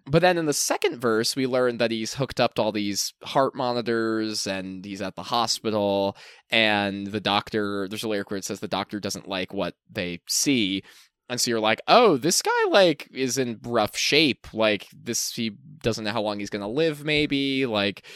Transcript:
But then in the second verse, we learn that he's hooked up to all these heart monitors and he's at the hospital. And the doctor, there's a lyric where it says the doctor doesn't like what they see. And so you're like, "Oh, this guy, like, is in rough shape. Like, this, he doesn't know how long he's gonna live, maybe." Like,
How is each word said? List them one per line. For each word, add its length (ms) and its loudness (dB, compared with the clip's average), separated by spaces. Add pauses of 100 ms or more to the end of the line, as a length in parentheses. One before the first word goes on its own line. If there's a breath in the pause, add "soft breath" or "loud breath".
But 160 4
then 160 6
in 80 0
the 60 2
second 460 -2
verse, 360 2
we 100 0
learn 320 2
that 140 0
he's 240 -4
hooked 240 -4
up 160 2
to 80 0
all 80 0
these 420 -2 (120)
heart 280 2
monitors 920 -2
and 380 -6
he's 160 -10
at 160 -8
the 60 -10
hospital. 960 0 (320 loud breath)
And 580 2
the 140 -4
doctor, 680 -2
there's 140 -10
a 40 -4
lyric 240 -4
where 60 -6
it 80 -8
says 160 -8
the 60 -10
doctor 320 -6
doesn't 280 -6
like 260 -6
what 220 -4 (160)
they 360 -6
see. 560 0 (460 loud breath)
And 100 -6
so 100 0
you're 120 0
like, 260 2
"Oh, 300 8
this 240 0
guy, 100 0 (200)
like, 420 4
is 240 -2
in 260 -2
rough 320 0
shape. 580 2
Like, 380 2
this, 400 -6
he 200 -4 (300)
doesn't 220 -2
know 80 -4
how 100 -2
long 180 -4
he's 100 -8
gonna 180 -8
live, 380 -2
maybe." 600 0
Like, 400 -2 (100)